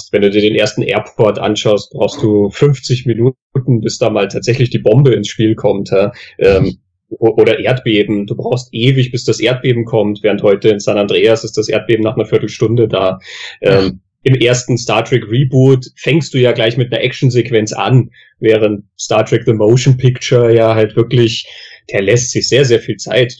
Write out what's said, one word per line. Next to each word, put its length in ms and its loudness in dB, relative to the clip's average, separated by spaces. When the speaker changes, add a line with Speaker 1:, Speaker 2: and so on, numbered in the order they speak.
Speaker 1:
Wenn 100 2
du 80 4
dir 120 0
den 120 0
ersten 280 -2
Airport 560 -2
anschaust, 560 -2
brauchst 280 -4
du 280 2
fünfzig 560 0
Minuten, 720 -2
bis 160 -4
da 140 0
mal 180 -2
tatsächlich 400 -2
die 100 -4
Bombe 360 4
ins 140 -4
Spiel 260 0
kommt, 360 -2
ja. 220 0
Ähm, 380 0
o-, 220 0
oder 180 4
Erdbeben. 680 -2
Du 100 -8
brauchst 360 -6
ewig, 400 0
bis 120 -6
das 160 -2
Erdbeben 460 -2
kommt, 360 -2
während 200 0
heute 260 2
in 100 2
San 200 -2
Andreas 440 2
ist 140 -10
das 140 -4
Erdbeben 340 -2
nach 120 -2
einer 100 -2
Viertelstunde 600 -2
da. 320 -2
Ähm, 100 2
Speaker 2:
Ja. 60 -2
Speaker 1:
im 100 4
ersten 420 0
Star 300 -2
Trek 240 -2
Reboot 560 2
fängst 380 -2
du 40 0
ja 140 4
gleich 240 0
mit 160 -2
einer 100 -4
Actionsequenz 680 0
an, 380 2
während 440 2
Star 240 0
Trek 220 -2
The 80 2
Motion 420 4
Picture 580 2
ja 200 4
halt 220 0
wirklich, 520 0
der 120 -2
lässt 300 0
sich 160 -2
sehr, 180 2
sehr 140 2
viel 160 -8
Zeit. 440 -2